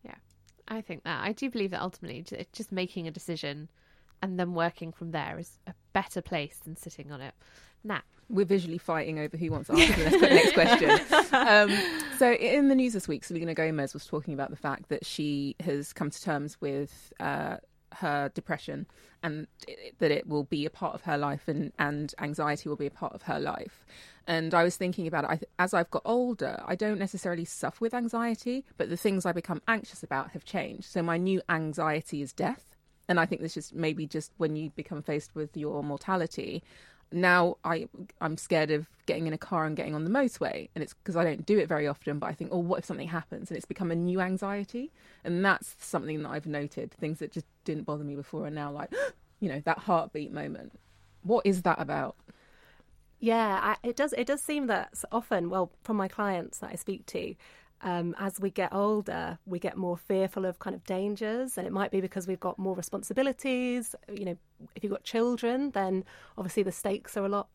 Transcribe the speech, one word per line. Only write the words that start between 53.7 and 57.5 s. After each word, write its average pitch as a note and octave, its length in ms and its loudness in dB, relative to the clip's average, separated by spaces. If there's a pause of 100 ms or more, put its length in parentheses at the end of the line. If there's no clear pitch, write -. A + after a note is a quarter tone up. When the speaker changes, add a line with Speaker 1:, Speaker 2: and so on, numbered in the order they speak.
Speaker 3:
I, A#3 40 -2
it A#3+ 80 -2
does, C#4+ 180 0
it B3 140 0
does C#4+ 160 0
seem D4 240 0
that F#3+ 260 0
s-, - 180 -10
often, G3+ 380 0
well, F#3 220 0 (120)
from G#3+ 140 0
my F#3+ 120 0
clients G3 500 -2
that G3 120 -10
I - 40 -8
speak - 320 -8
to, - 260 -6 (480)